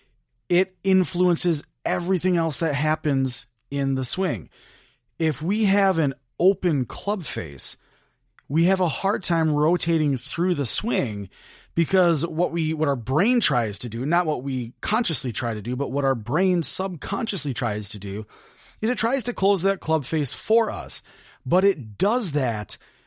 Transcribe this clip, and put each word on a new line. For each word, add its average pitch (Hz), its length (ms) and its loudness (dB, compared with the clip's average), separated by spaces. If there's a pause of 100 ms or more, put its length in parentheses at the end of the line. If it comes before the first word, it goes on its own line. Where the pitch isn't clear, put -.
(500)
It 180 320 2
influences 180 840 2 (180)
everything 180 540 0
else 165 240 2
that 156 120 0
happens 139 760 0 (220)
in 139 260 -2
the 131 100 -2
swing. 143 440 -2 (720)
If 160 220 0
we 208 240 0
have 196 320 2
an 143 160 0 (260)
open 165 460 2
club 202 380 -6
face, 76 520 0 (720)
we 160 160 0
have 185 160 2
a 180 80 2
hard 190 360 -2
time 165 280 2
rotating 156 640 2
through 175 380 -2
the 143 120 -2
swing 117 600 0 (480)
because 170 500 2
what 156 280 -2
we, 160 200 -2
what 151 140 -2
our 139 80 0
brain 160 460 0
tries 117 380 0
to 117 100 -4
do, 117 160 -6
not 170 200 0
what 143 160 -2
we 131 380 -6
consciously 170 540 0
try 117 200 -4
to 107 80 -6
do, 123 140 -4
but 123 160 -4
what 135 140 -2
our 135 100 2
brain 165 480 0
subconsciously 190 920 0
tries 107 360 -4
to 104 100 -4
do, 101 260 -6 (540)
is 220 100 -2
it 247 80 0
tries 247 260 -2
to 240 100 -2
close 190 300 0
that 196 180 0
club 156 240 -2
face 151 280 -2
for 220 380 0
us. - 320 -4 (420)
But 180 200 2
it 113 320 0
does 208 340 4
that 120 460 -2 (300)